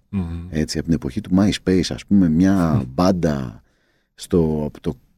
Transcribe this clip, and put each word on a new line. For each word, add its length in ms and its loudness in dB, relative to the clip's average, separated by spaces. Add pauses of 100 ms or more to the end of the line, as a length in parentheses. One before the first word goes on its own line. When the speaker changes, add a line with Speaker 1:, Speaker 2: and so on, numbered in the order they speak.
Speaker 1:
Μμμ. 420 -6
Speaker 2:
Έτσι, 280 -2
από 80 -4
την 80 2
εποχή 260 -4
του 160 -8
MySpace, 520 0
ας 180 -10
πούμε, 220 4
μια 460 2
Speaker 1:
Μμμ. 80 2 (120)
Speaker 2:
μπάντα 680 0 (520)
στο, 520 0
από 140 -12
το 160 -4 (220)